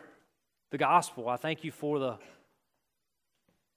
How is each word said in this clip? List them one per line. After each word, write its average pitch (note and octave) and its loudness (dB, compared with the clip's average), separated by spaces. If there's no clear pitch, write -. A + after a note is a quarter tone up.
the D3 -6
gospel. C#3 4
I B2 0
thank D#3+ -4
you D#3 -6
for D3 -2
the, B2+ -2